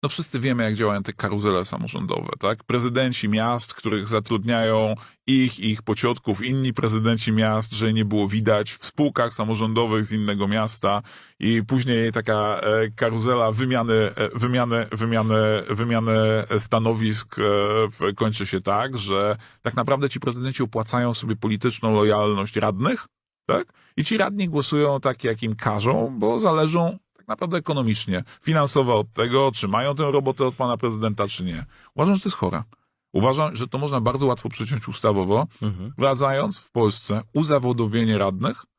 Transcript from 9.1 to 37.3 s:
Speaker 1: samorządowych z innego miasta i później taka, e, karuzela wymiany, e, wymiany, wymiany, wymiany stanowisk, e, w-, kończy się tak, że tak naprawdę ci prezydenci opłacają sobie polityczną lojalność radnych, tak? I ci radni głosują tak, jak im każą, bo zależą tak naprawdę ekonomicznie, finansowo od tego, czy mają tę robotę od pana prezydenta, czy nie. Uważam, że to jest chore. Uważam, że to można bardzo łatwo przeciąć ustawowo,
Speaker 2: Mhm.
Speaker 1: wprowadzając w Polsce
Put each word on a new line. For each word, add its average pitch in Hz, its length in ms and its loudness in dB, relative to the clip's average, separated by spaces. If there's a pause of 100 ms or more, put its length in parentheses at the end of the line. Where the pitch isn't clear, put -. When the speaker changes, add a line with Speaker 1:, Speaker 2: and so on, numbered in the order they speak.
Speaker 1:
samorządowych 110 680 0
z 107 80 -6
innego 104 360 0
miasta 104 540 0 (380)
i 113 260 2
później 120 460 0
taka, 107 480 0
e, 110 360 2
karuzela 113 560 0
wymiany, 117 420 0
e, 107 340 2 (100)
wymiany, 120 540 0
wymiany, 110 760 2
wymiany 110 760 2 (140)
stanowisk, 110 800 0
e, 107 40 0 (460)
w-, - 280 -2
kończy 110 300 -2
się 95 140 -2
tak, 113 380 -2
że 101 380 0 (260)
tak 117 120 -6
naprawdę 135 340 0
ci 131 120 -6
prezydenci 127 420 -4
opłacają 117 520 -2
sobie 113 220 -4
polityczną 110 580 0
lojalność 104 600 2
radnych, 107 500 0 (400)
tak? - 260 -2 (240)
I 151 80 0
ci 226 120 -2
radni 202 320 0
głosują 147 520 0
tak, 127 240 -2
jak 113 180 -2
im 110 140 -2
każą, 113 640 0
bo 110 220 2
zależą 170 580 2 (180)
tak - 120 -20
naprawdę 170 280 -4
ekonomicznie, 117 680 0 (180)
finansowo 139 560 2
od 107 140 -2
tego, 123 400 2
czy 104 160 -4
mają 123 260 0
tę 147 180 0
robotę 135 340 2
od 127 80 -2
pana 123 220 -2
prezydenta, 110 520 -2
czy - 160 -8
nie. 82 220 -6 (280)
Uważam, 185 200 4
że 190 60 0
to - 80 -4
jest 180 80 -6
chore. 82 260 -2 (500)
Uważam, 131 440 2
że 123 120 -6
to 135 100 -6
można 139 220 -2
bardzo 127 260 0
łatwo 123 220 0
przeciąć 113 400 -6
ustawowo, 104 580 2 (160)
Speaker 2:
Mhm. 101 300 -6
Speaker 1:
wprowadzając 135 640 0
w - 120 -20
Polsce 110 520 0 (120)